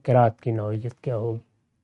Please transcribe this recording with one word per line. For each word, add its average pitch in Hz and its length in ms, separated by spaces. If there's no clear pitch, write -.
قرات 120 380
کی 120 100
نوعیت 107 500
کیا 123 160
ہوگی، 113 220